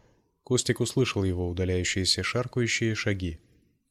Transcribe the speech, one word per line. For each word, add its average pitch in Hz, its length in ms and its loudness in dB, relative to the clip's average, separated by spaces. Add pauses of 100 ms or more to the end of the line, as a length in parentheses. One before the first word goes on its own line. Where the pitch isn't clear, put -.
(420)
Костик - 380 0
услышал 117 440 0
его 90 240 0
удаляющиеся 90 760 0
шаркающие 117 720 0
шаги. 95 460 -2 (500)